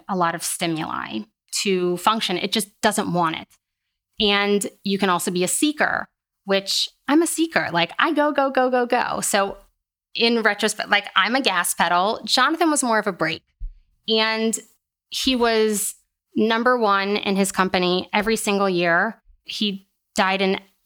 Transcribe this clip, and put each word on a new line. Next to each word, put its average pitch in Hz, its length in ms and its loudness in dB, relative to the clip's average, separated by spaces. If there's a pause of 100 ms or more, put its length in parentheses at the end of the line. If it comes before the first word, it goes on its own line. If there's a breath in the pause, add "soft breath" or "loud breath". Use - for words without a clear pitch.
a 196 80 -4
lot 170 180 0
of 165 80 -10
stimuli 165 800 -6 (420)
to 180 360 0
function. 214 400 0
It 196 120 -6
just - 180 -2 (120)
doesn't 208 320 2
want 165 240 0
it. - 120 -12 (720)
And 202 460 2 (180)
you 196 140 0
can 196 120 2
also 175 200 0
be 180 140 0
a 175 40 -2
seeker, - 600 -2 (360)
which 196 440 -2 (200)
I'm 302 140 4
a 320 40 2
seeker. 311 440 -2
Like, 170 280 0
I 320 140 2
go, 294 200 2
go, 277 180 0
go, 254 200 2
go, 247 160 2
go. 233 340 -2
So 196 380 -2 (560)
in 233 280 2
retrospect, 208 460 0
like, 202 260 0
I'm 196 200 2
a 269 80 2
gas 185 320 0
pedal. 180 500 2
Jonathan 311 460 2
was 294 120 0
more 226 160 2
of 202 80 -2
a 196 60 -2
brake. 160 300 -4 (680)
And 220 500 0 (520)
he 262 260 -2
was 220 580 2 (400)
number 233 440 2
one 202 400 0
in 196 180 0
his 190 160 0
company 180 600 0
every 208 240 0
single 202 320 0
year. 175 520 0 (240)
He 202 440 -6 (260)
died 196 280 0
in 190 180 0 (260)